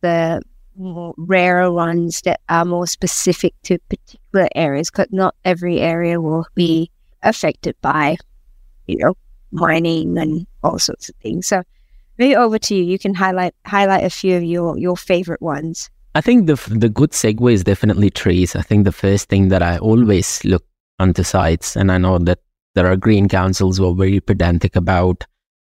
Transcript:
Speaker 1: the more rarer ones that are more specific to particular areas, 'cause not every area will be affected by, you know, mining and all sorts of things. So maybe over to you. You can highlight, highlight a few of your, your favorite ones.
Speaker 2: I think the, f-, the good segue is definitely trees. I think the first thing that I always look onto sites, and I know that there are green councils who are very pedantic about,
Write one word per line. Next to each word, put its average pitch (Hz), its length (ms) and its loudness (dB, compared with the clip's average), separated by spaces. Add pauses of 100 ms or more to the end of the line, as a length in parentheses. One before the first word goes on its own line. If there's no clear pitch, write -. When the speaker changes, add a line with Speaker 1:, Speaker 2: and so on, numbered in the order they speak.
Speaker 1:
the 165 420 -2 (360)
more 175 380 -12
rarer 180 560 2
ones 170 500 -2
that - 160 -2 (120)
are 170 160 2
more 175 200 -2
specific - 760 -2
to 180 160 -2 (100)
particular - 640 -4
areas, 147 360 -2
'cause - 200 -2
not 190 320 0
every 175 380 -2
area 170 400 -2
will 160 240 -2 (100)
be 165 360 0 (320)
affected - 580 -2
by, 147 340 -2 (720)
you - 120 -6
know, 185 160 0 (380)
mining 165 640 -2
and 160 280 -4 (160)
all 170 160 -2
sorts - 300 -6
of - 80 -20
things. - 300 -8
So 185 160 -2 (560)
maybe 262 180 4
over 220 220 2
to - 160 -4
you. 185 80 2
You 180 160 -2
can 196 160 -2
highlight, 185 400 -2 (100)
highlight 196 400 2
a 180 60 0
few 185 260 0
of 175 80 0
your, 170 320 -2
your 180 220 -2
favorite 175 420 -2
ones. 160 480 -8 (260)
Speaker 2:
I 151 60 2
think 240 260 4
the, 156 80 4
f-, - 160 -8
the 110 200 2
good 120 220 0
segue 117 380 0
is 98 140 2
definitely 101 460 2
trees. 90 440 0
I 92 80 -4
think 104 220 2
the 98 80 2
first - 380 0
thing 98 180 4
that 92 140 2
I 85 160 -2
always 110 640 2
look 92 220 0 (320)
onto 92 240 2
sites, - 540 -2
and 98 140 2
I 92 60 2
know 90 220 2
that 87 220 0 (340)
there 90 120 2
are 92 100 2
green 101 320 4
councils 95 500 0
who 95 100 2
are 87 60 0
very 95 260 2
pedantic 87 560 0
about, 92 500 0 (500)